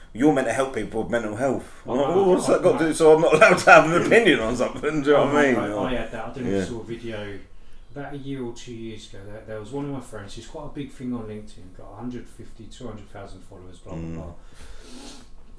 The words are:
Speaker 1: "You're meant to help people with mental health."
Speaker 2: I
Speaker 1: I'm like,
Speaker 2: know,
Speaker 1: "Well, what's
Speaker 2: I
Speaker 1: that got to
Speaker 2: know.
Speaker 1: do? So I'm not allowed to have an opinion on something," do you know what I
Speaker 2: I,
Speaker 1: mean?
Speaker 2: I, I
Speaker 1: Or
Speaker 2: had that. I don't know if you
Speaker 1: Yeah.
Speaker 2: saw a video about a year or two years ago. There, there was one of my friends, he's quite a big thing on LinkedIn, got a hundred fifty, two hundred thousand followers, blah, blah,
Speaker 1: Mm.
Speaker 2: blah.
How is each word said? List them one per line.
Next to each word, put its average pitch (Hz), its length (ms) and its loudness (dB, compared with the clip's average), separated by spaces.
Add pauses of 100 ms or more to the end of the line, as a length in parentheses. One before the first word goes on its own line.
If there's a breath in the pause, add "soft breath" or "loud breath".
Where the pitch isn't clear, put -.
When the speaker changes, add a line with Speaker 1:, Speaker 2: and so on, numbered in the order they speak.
(140)
Speaker 1:
"You're 143 200 4
meant 127 140 2
to 113 60 0
help 135 200 -2
people 110 300 -4
with - 80 -6
mental 110 240 -2
health." 120 340 -2 (160)
Speaker 2:
I 110 60 -8
Speaker 1:
I'm 120 60 0
like, 143 100 2
Speaker 2:
know, 170 80 0
Speaker 1:
"Well, 196 200 6
what's - 140 0
Speaker 2:
I - 40 6
Speaker 1:
that 156 100 4
got 170 140 4
to 156 80 0
Speaker 2:
know. - 40 2
Speaker 1:
do? 151 40 0
So 156 220 8
I'm 160 60 4
not 151 140 6
allowed 180 240 8
to - 100 6
have 160 220 10
an 165 140 4
opinion 185 340 6
on 110 160 -2
something," 147 480 -2
do 143 80 2
you 143 60 8
know 120 80 6
what 143 100 0
I 151 80 4
Speaker 2:
I, 139 80 4
Speaker 1:
mean? 117 80 4
Speaker 2:
I, 101 80 -2
I 104 60 -4
Speaker 1:
Or 98 160 -2
Speaker 2:
had - 240 -4
that. 113 120 -8
I - 80 -10
don't - 40 -12
know 123 40 -8
if - 60 -4
you 98 120 0
Speaker 1:
Yeah. 92 60 -2
Speaker 2:
saw 110 140 -8
a - 60 -12
video 107 540 -10 (540 soft breath)
about 143 200 -10
a 147 40 -10
year 131 260 -8
or 117 100 -8
two 120 200 -14
years 113 360 -12
ago. 101 100 -14 (100)
There, 110 160 -14
there 110 140 -10
was 107 140 -14
one 143 120 -6
of 139 60 -6
my 131 80 -8
friends, 98 360 -14
he's 113 120 -14
quite 147 200 -14
a - 20 -10
big 135 220 -12
thing 127 220 -10
on 110 120 -6
LinkedIn, 104 520 -14
got - 140 -16
a 101 60 -18
hundred 120 300 -10
fifty, - 380 -16
two - 220 -14
hundred 107 220 -12
thousand 92 320 -14
followers, - 380 -18
blah, 82 140 -14
blah, 82 80 -8
Speaker 1:
Mm. 82 140 -8
Speaker 2:
blah. 80 180 -10 (1300 loud breath)